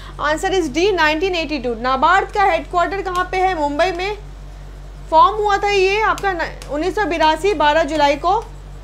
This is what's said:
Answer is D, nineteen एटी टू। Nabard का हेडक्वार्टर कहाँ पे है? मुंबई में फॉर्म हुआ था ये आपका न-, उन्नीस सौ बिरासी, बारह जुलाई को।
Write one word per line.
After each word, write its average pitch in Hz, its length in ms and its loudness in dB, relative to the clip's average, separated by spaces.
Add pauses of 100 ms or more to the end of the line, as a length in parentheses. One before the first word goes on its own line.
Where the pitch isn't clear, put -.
(280)
Answer 320 260 0
is 339 220 0
D, 370 200 2
nineteen 320 400 0
एटी 311 240 -4
टू। 240 220 -4
Nabard 311 500 2
का 415 120 2
हेडक्वार्टर 349 580 0
कहाँ 359 300 -4
पे 370 60 -2
है? 370 220 2
मुंबई 294 320 0
में 381 260 -4 (920)
फॉर्म 349 260 6
हुआ 415 220 2
था 403 120 0
ये 392 320 4
आपका 392 320 0
न-, 320 180 -4 (200)
उन्नीस 311 240 -2
सौ 415 100 0
बिरासी, 320 500 2
बारह 302 300 4
जुलाई 294 320 2
को। 381 260 0 (400)